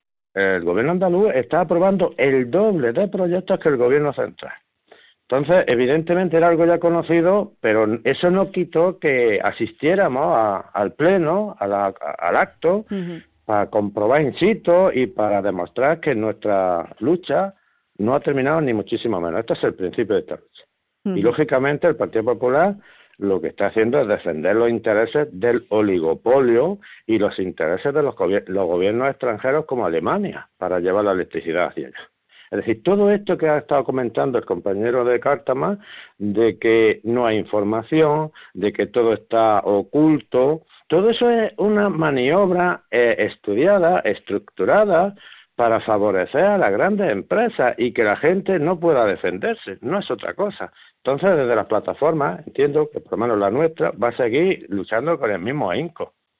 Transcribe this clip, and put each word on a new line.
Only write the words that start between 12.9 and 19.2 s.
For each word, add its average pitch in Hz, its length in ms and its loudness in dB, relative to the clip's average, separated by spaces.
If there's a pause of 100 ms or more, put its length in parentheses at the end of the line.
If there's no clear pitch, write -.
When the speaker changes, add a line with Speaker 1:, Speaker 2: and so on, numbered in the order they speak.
Speaker 2:
Ujú. 175 300 -8 (240)
Speaker 1:
para 104 240 0
comprobar 107 540 0
in 127 160 -2
situ 180 560 2
y 127 120 0
para 104 360 -2
demostrar 101 580 -2
que 147 140 -2
nuestra 98 880 -2
lucha 175 520 -2 (460)
no 110 160 0
ha 143 60 0
terminado 143 420 0
ni 131 100 0
muchísimo 107 480 -4